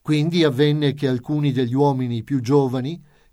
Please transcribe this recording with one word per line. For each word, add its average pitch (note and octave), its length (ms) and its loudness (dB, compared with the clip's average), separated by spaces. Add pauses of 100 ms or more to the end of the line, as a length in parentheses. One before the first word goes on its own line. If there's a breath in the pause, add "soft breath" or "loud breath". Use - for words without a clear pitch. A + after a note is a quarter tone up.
Quindi D#3 440 0
avvenne D3 500 2
che C#3+ 140 -2
alcuni C#3+ 420 -2
degli B2 240 -2
uomini C3 480 0
più C3+ 180 -4
giovani, C3 640 0 (280 soft breath)